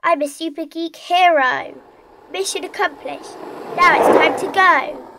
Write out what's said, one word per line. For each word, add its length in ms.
I'm 200
a 60
super 360
geek 320
hero. 800
Mission 320
accomplished. 720
Now 240
it's 80
time 320
to 180
go. 480